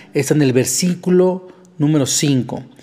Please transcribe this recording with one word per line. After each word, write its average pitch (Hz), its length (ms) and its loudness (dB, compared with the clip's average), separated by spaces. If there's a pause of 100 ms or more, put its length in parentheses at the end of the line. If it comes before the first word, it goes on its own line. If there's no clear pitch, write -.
(120)
está 143 220 0
en 151 80 2
el 131 100 2
versículo 180 960 0 (300)
número 147 280 2
cinco. 131 560 -2 (200)